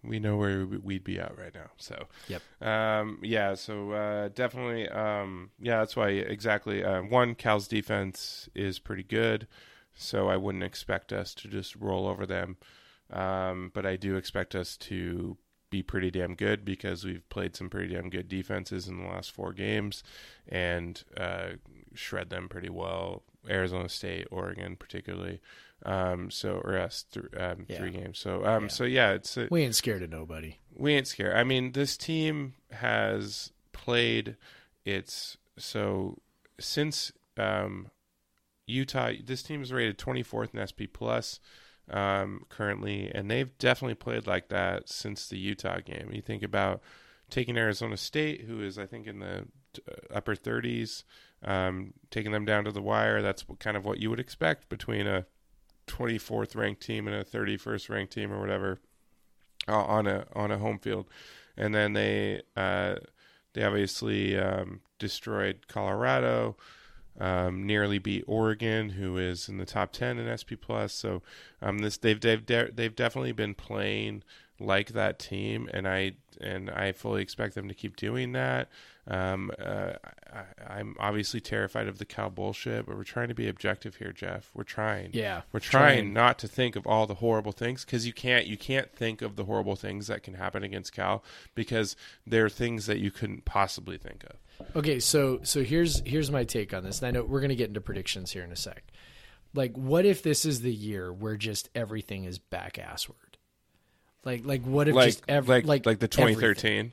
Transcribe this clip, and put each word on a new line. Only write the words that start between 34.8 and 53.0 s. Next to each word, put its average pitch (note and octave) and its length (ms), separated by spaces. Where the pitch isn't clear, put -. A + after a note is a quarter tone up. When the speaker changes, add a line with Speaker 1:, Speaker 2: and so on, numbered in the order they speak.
Speaker 1:
its, - 540
so G2 600
since, - 520
um, G2 540
Utah, B2+ 460
this B2+ 200
team D3 180
is B2+ 100
rated A#2 280
twenty-fourth A#2 540
in G#2 60
S G2 120
P G#2+ 160
Plus, A#2 520
um, G2 600
currently, G2+ 640
and G2+ 160
they've B2+ 300
definitely B2 340
played A#2 320
like F#2+ 240
that F#2 400
since - 380
the G2 100
Utah F#2+ 440
game. - 300
You G#2 100
think G#2 200
about G2+ 400
taking A#2+ 280
Arizona A2 380
State, D3+ 500
who A2+ 180
is, G2 160
I G2 80
think, A2 180
in G2+ 140
the, F#2+ 280
uh, - 280
upper G#2 200
thirties, A#2 680
um, F#2 500
taking G#2+ 220
them G#2+ 140
down G#2 200
to G#2+ 60
the G2+ 100
wire. G#2+ 400